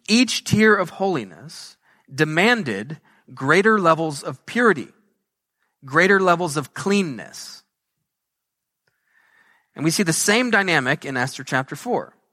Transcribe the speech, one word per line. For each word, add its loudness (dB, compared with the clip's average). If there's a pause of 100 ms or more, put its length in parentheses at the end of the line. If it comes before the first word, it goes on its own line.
each 0
tier 4
of -2
holiness -6 (360)
demanded 0 (340)
greater 2
levels 0
of -12
purity, 0 (920)
greater 2
levels 0
of -6
cleanness. -6 (2000)
And -4
we 2
see 0
the 0
same 0
dynamic 0
in -6
Esther -4
chapter -4
four. -6 (180)